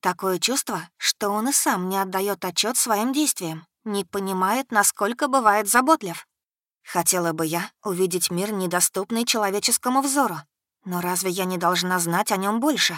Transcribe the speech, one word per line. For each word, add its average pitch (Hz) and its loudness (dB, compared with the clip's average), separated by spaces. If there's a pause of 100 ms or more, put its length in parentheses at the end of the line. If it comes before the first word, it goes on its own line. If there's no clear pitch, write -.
Такое 185 -2
чувство, 170 -6 (100)
что - -2
он 214 0
и 285 -2
сам 247 0
не 196 0
отдает 190 -2
отчет 202 -2
своим 233 0
действиям, 185 -2 (180)
не 202 -2
понимает, 196 -2
насколько 214 2
бывает 214 4
заботлив. 247 2 (560)
Хотела 175 0
бы 160 -2
я 170 -4 (120)
увидеть 180 0
мир, 185 -2
недоступный 190 0
человеческому 233 0
взору. 269 0 (500)
Но 180 -4
разве 180 -2
я 185 -2
не 185 -2
должна 180 2
знать 175 0
о 208 2
нем 202 0
больше? 269 2